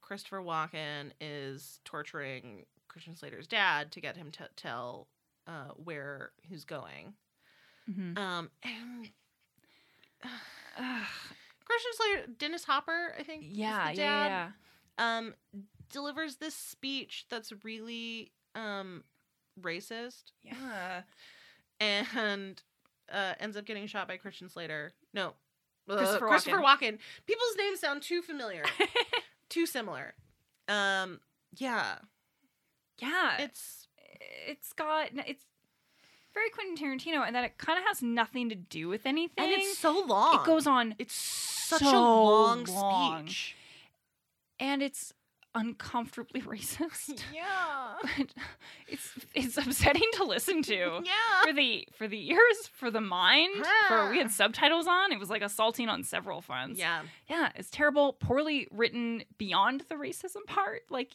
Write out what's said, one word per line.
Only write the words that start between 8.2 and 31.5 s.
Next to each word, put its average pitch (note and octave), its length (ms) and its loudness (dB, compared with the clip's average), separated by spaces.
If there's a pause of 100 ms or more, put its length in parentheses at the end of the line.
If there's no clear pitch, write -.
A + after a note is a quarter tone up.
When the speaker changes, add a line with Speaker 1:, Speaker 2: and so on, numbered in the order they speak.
Speaker 1:
and, A#3+ 480 -12 (1120)
uh, B3+ 40 -12 (520)
Speaker 2:
Ugh. B3 260 -4 (600)
Speaker 1:
Christian A#4 280 0
Slater, G#4+ 340 0 (100)
Dennis D#4+ 260 -6
Hopper, E4 560 -2
I D4+ 40 -8
think, D#4 200 -16
is E3+ 80 -16
Speaker 2:
Yeah, G#3 400 -2
Speaker 1:
the - 60 -6
Speaker 2:
yeah, D4 320 2
Speaker 1:
dad, F#3 220 -4 (460)
Speaker 2:
yeah. A3+ 200 0
Speaker 1:
um, A3+ 180 -8 (560)
delivers C#4+ 460 -8
this D#4 180 -10
speech - 760 -10
that's A3+ 220 -10 (120)
really, A3+ 680 -10 (240)
um, G3 480 -8 (580)
racist. A3+ 680 -10 (100)
Speaker 2:
Yeah. G3+ 600 -10 (800)
Speaker 1:
And, G3+ 840 -2 (500)
uh, F#3+ 280 -2
ends G#3 180 -8
up G#3 80 -10
getting G#3+ 220 -8
shot G3+ 200 -6
by F#3 100 -8
Christian F#3 320 -16
Slater. D#3 440 -10 (200)
No. F#3+ 200 -4 (560)
Uh, G3+ 80 -2
Speaker 2:
Christopher G3+ 300 2
Speaker 1:
Christopher D#4+ 300 4
Speaker 2:
Walken. C4+ 360 6
Speaker 1:
Walken. G#3+ 60 -14 (260)
People's A4+ 320 0
names G4+ 240 -2
sound C#4+ 200 -2
too F4 200 -2
familiar. A#3 420 -8 (420)
Speaker 2:
<laughs> - 440 -6
Speaker 1:
Too E4 180 0
similar. F#3 480 -8 (520)
Um, G3 520 0 (380)